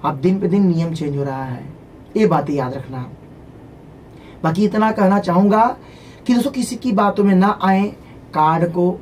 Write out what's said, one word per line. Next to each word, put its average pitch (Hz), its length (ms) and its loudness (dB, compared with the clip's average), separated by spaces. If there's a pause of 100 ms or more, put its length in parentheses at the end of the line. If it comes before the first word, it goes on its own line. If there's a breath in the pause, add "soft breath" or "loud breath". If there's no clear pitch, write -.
अब 135 160 -4
दिन 190 200 2
पे 185 80 0
दिन 196 180 4
नियम 165 280 0
change 143 220 -6
हो 139 60 -2
रहा 135 220 -6
है, 123 200 -10 (520)
ये 214 100 4
बातें 143 280 0
याद 131 200 -4
रखना। 131 320 -10 (1400 loud breath)
बाकी 165 200 0
इतना 214 280 0
कहना 202 260 2
चाहूँगा 196 460 2 (640 loud breath)
कि 247 80 2
दोस्तों, 269 160 0
किसी 247 260 -6
की 240 160 -4
बातों 202 320 2
में 196 100 4
ना 196 280 2
आए, 190 220 2 (500 loud breath)
कार्ड 165 380 2
को 180 300 0